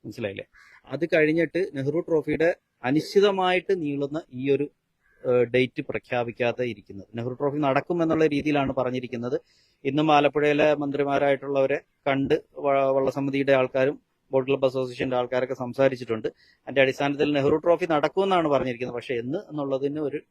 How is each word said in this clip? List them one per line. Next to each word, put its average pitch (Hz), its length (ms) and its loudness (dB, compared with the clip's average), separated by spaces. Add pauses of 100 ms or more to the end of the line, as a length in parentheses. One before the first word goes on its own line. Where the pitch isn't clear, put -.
മനസ്സിലായില്ലേ? 101 400 -8 (420)
അത് 143 200 -6
കഴിഞ്ഞിട്ട് 165 680 0
നെഹ്റു 139 240 -2
ട്രോഫിയുടെ 160 580 0 (280)
അനിശ്ചിതമായിട്ട് 185 960 2
നീളുന്ന 143 400 -4 (120)
ഈ 135 160 -4
ഒരു, 139 200 0 (560)
ഏഹ്, 123 160 4
ഡേറ്റ് 127 400 0
പ്രഖ്യാപിക്കാതെ 120 840 -4
ഇരിക്കുന്നത്. 101 500 -10
നെഹ്റു 120 200 -6
ട്രോഫി 143 220 -2
നടക്കും 147 460 0
എന്നുള്ള 160 240 2
രീതിയിലാണ് 143 460 0
പറഞ്ഞിരിക്കുന്നത്. 123 680 -4 (440)
ഇന്നും 151 280 2
ആലപ്പുഴയിലെ 147 600 4
മന്ത്രിമാരായിട്ടുള്ളവരെ 139 1040 0 (280)
കണ്ട് 135 260 2
വ-, 139 580 0
വള്ളസമിതിയുടെ 139 600 0
ആൾക്കാരും 131 480 2 (320)
ബോട്ട് 131 180 2
ക്ലബ്ബ് 135 160 2
അസോസിയേഷന്റെ 127 500 -2
ആൾക്കാരൊക്കെ 127 380 -2
സംസാരിച്ചിട്ടുണ്ട്. 123 720 0
അതിന്റെ - 520 -6
അടിസ്ഥാനത്തിൽ 143 520 0
നെഹ്റു 143 240 2
ട്രോഫി 170 300 2
നടക്കുമെന്നാണ് 165 640 2
പറഞ്ഞിരിക്കുന്നത്. 123 460 -2
പക്ഷേ 120 200 -6
എന്ന് 123 240 -4
എന്നുള്ളതിന് 143 640 -4
ഒരു 147 200 -4 (100)